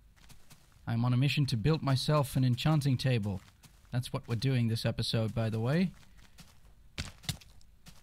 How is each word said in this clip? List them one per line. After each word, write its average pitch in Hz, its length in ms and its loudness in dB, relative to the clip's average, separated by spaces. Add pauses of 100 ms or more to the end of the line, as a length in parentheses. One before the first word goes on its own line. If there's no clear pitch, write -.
(880)
I'm 117 180 0
on 123 80 2
a 120 60 2
mission 139 280 2
to 127 100 -2
build 143 260 2
myself 139 520 0
an 131 100 4
enchanting 135 520 2
table. 104 440 0 (500)
That's 123 220 -4
what 135 140 -8
we're 117 100 -2
doing 123 320 2
this 113 180 -2
episode, 113 480 0
by 113 160 0
the 110 100 -2
way. 156 320 0 (2000)